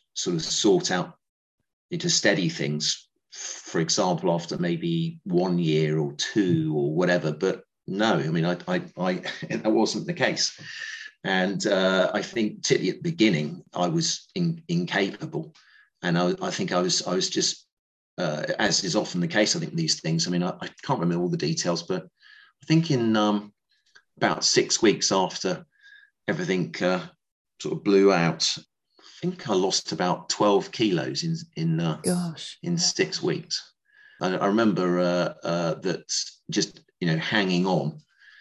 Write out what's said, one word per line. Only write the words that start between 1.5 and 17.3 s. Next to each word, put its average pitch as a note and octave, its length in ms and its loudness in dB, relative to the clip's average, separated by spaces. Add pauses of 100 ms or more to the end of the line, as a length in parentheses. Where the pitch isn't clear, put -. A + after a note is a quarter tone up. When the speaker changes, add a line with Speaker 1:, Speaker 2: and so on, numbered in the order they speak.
Speaker 1:
to E3+ 180 -4
steady G2+ 400 2
things, - 580 -4 (260)
for - 460 -8
example, F3 540 0
after - 240 -4
maybe E2+ 680 -2
one F2+ 340 2
year D#2 400 2
or C#2+ 160 -2
two E2 600 0
or D2 200 0
whatever. F2 380 2
But F2+ 320 -2 (220)
no, G2+ 280 0
I F2 140 -2
mean, E2 180 0
I, F2 100 -2 (100)
I, F2+ 160 -2 (140)
I, F#2 180 -2
<laughs> F2+ 80 -6 (280)
that A2 200 -2
wasn't A2 360 0
the - 80 -4
case. - 440 -2 (640)
And, F#2+ 440 0
uh, F#2+ 480 4
I G2 80 -2
think - 400 -4
particularly - 340 2
at - 60 -16
the E2 80 -2
beginning, D#2+ 520 2 (120)
I F2 140 0
was E2 460 -2
in-, E2+ 340 0
incapable. F2 840 -2 (480)
And F3 140 0
I, F2+ 240 2
I - 100 -4
think G2+ 220 -4
I F3+ 80 2
was, F#3 260 0
I - 80 -2
was - 140 0
just, - 380 -2 (500)